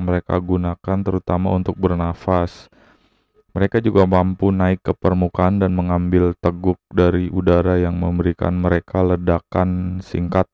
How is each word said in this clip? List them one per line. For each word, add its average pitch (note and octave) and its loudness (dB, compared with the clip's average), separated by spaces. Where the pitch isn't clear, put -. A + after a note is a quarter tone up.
mereka F2+ -2
gunakan F2+ -2
terutama F#2 -2
untuk F#2 -2
bernafas, F2 -2
mereka G2 0
juga G2 4
mampu F#2 2
naik F#2 0
ke - -4
permukaan F2+ 0
dan F#2 0
mengambil F2+ 0
teguk F2+ -2
dari F2+ 2
udara F2+ 2
yang F2 -2
memberikan F2 -2
mereka F2+ 0
ledakan F2+ -2
singkat F#2 -2